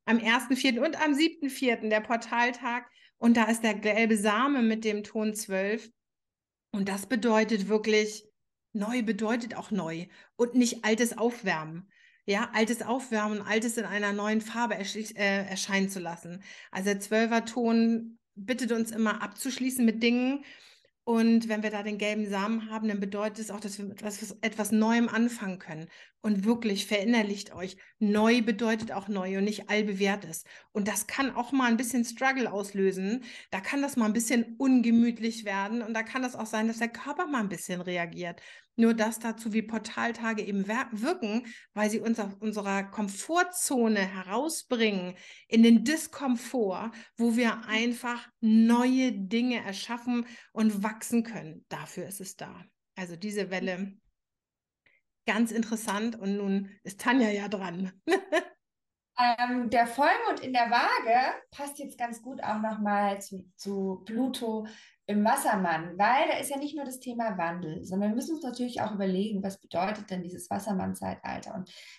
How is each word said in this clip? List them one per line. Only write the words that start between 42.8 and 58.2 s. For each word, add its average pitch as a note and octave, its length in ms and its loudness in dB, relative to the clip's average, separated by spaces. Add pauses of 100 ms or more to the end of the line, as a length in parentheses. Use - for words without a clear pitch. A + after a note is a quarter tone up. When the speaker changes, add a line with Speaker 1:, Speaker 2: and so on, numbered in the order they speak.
Speaker 1:
Komfortzone A3+ 1160 0
herausbringen, G3 1160 -2 (320)
in A3+ 140 6
den A#3 220 10
Diskomfort, A#3 1080 -2 (260)
wo A#3 180 4
wir A3+ 300 2
einfach A#3+ 640 -2 (120)
neue A#3+ 720 6
Dinge A3+ 520 0
erschaffen A#3+ 640 -4 (280)
und G#3+ 300 2
wachsen A3 400 0
können. E3 460 -12
Dafür D#3 380 -10
ist F#3+ 140 -14
es - 160 -14
da. - 260 -16 (340)
Also F3 180 -10
diese G3+ 360 -6
Welle, F#3+ 460 -4 (1300)
ganz A3 240 2
interessant. A3 640 -4
Und G3 200 -4
nun G3 320 -2 (140)
ist - 180 -14
Tanja B3+ 280 4
ja G3+ 200 -2
dran. F#3 420 -6 (160)
<laughs> F4 440 0 (680)